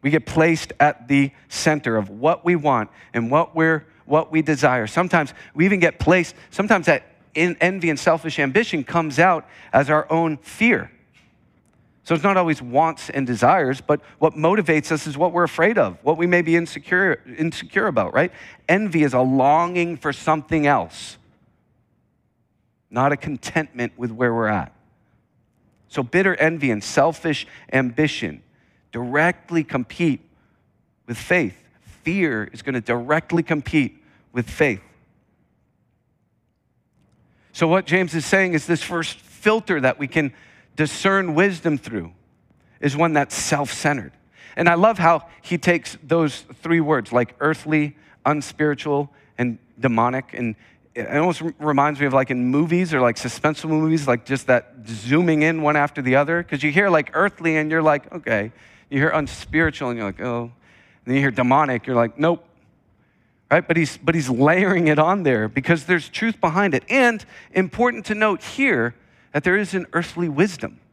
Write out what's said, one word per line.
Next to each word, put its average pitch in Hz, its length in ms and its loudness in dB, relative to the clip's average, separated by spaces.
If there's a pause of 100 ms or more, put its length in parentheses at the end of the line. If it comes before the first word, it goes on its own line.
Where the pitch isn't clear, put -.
We 139 80 0
get 151 160 0
placed 160 520 0
at 143 300 0
the 139 240 2 (160)
center 143 480 -2
of 104 140 -2
what 123 340 0
we 175 120 4
want 135 340 0 (240)
and 117 160 -2
what 160 260 0
we're, 160 300 0 (180)
what 151 260 0
we 160 120 2
desire. 127 440 0
Sometimes 170 460 0 (220)
we 156 100 2
even 196 160 2
get 170 180 2
placed, 170 360 2 (160)
sometimes 196 360 0
that 151 200 2 (280)
in-, 170 240 0
envy 175 300 0
and 147 100 0
selfish 165 400 0
ambition 147 460 0
comes 156 340 -2
out 170 300 2 (240)
as 135 160 4
our 151 240 2
own 165 240 0
fear. 190 540 -2 (1120)
So 170 100 -2
it's 151 80 -2
not 196 140 2
always 170 240 0
wants 139 480 -2
and 135 180 -4
desires, 131 540 2
but 147 220 0 (160)
what 156 160 0
motivates 160 580 0
us 156 140 -4
is 143 100 -8
what 170 160 0
we're 175 100 0
afraid 190 360 0
of, 98 240 0
what 151 160 0
we 175 80 0
may 175 160 2
be 165 120 0
insecure, 170 680 -2 (160)
insecure 165 480 -4
about, 135 260 -2
right? 175 180 2 (380)
Envy 170 360 2
is 127 100 0
a 127 80 4
longing 160 760 2
for 143 160 -4
something 156 540 -2
else, 113 500 -2 (1700)
not 135 200 0
a 143 60 0
contentment 135 800 -6
with 120 140 -6
where 117 240 -2
we're 113 140 0
at. 104 220 -4 (1160)
So - 140 -6
bitter 180 320 0
envy 151 360 0
and 110 140 -2
selfish 151 640 0 (260)
ambition 127 680 -2 (500)
directly 151 720 -2
compete 143 560 -2 (840)
with 120 100 -10
faith. 151 400 -2 (480)
Fear 160 480 -4
is 123 100 -18
gonna 127 180 -4
directly 143 640 -2
compete 151 580 -2 (320)
with 123 160 -4
faith. 123 340 -2 (2750)
So - 140 0
what 180 200 2
James 180 280 0
is 165 100 -2
saying 190 280 2
is 151 140 -2
this 170 180 0
first 170 340 -6
filter 208 600 0
that 127 180 0
we 143 80 -6
can 143 260 -2 (440)
discern 180 580 0
wisdom 170 420 0
through 98 360 -10 (680)
is 143 160 -2
one 160 180 2
that's 139 200 0
self-centered. 143 800 -4 (420)
And 170 140 2
I 170 60 4
love 202 240 4
how 165 300 2 (140)
he 175 160 -4
takes - 420 -2
those 156 420 -2 (200)
three 165 180 2
words, 143 320 0
like 123 280 0
earthly, 151 560 -2 (280)
unspiritual, 143 880 -2 (240)
and 120 220 -4 (200)
demonic. 123 560 -2
And 113 200 -6 (400)
it 120 140 -8
almost 160 340 0
r-, 165 160 -6
reminds 147 400 0
me 143 80 0
of, 131 60 0
like, 131 180 2
in 123 160 -2
movies 160 480 0
or, 135 60 2
like, 120 160 2
suspenseful 151 540 -4
movies, 156 360 0
like, 123 180 0
just 135 220 -4
that 123 260 0 (140)
zooming 147 560 0
in 160 200 0
one 147 120 2
after 147 260 -2
the 131 140 0
other. 160 300 0
'Cause 139 180 -6
you 151 80 0
hear, 196 180 2
like, 160 260 2
earthly 165 420 -2
and 156 160 -2
you're 160 100 0
like, 147 300 0
"Okay." 113 400 -4 (380)
You 139 100 -2
hear 156 100 2
unspiritual 151 800 -2
and 120 80 -6
you're 107 80 -6
like, 95 140 -8
"Oh." 120 220 -4
And 117 100 -12 (540)
then 123 80 -2
you 139 60 2
hear 139 100 0
demonic, 127 560 0
you're 131 100 0
like, 117 220 0
"Nope." 165 280 0 (1040)
Right? 165 160 2
But 165 100 0
he's, 160 200 0
but 160 180 0
he's 147 140 -2
layering 170 600 2
it 151 100 2
on 180 240 2
there 113 260 0
because 139 360 -2
there's 170 240 -2
truth - 320 -4
behind 180 340 0
it. - 140 -2
And 240 360 2 (280)
important 220 540 -2
to 214 80 -4
note 208 280 0
here 143 520 -2 (380)
that 147 100 -2
there 180 140 2
is 202 180 -2
an 180 200 -4
earthly 170 340 -2
wisdom. 151 500 -2 (140)